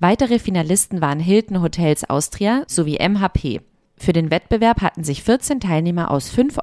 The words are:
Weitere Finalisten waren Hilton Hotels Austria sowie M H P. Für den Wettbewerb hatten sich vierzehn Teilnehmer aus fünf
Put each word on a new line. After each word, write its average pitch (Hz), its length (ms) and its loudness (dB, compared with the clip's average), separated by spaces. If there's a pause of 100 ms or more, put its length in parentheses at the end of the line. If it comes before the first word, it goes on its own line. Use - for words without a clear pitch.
Weitere 226 400 2
Finalisten 180 600 -2
waren 147 200 -2
Hilton 190 420 2
Hotels 160 480 0
Austria 208 560 -2
sowie 151 300 -2
M 202 240 0
H 190 80 0
P. - 320 -4 (360)
Für - 160 -2
den 160 200 2
Wettbewerb 226 480 2
hatten 170 240 -4
sich 143 180 -4
vierzehn 254 380 0
Teilnehmer 170 500 0
aus 139 200 -2
fünf 269 320 0